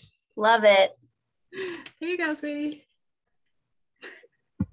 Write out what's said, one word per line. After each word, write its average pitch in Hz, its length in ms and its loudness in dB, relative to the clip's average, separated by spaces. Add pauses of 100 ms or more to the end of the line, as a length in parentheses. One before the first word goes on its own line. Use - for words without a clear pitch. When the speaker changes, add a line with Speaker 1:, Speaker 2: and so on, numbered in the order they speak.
Speaker 1:
<laughs> - 320 -20
Speaker 2:
Love 220 280 2
it. 196 320 6 (560)
Speaker 1:
There 349 580 -10
you 359 80 -4
go, 320 160 -4
sweetie. 294 520 -8 (1900)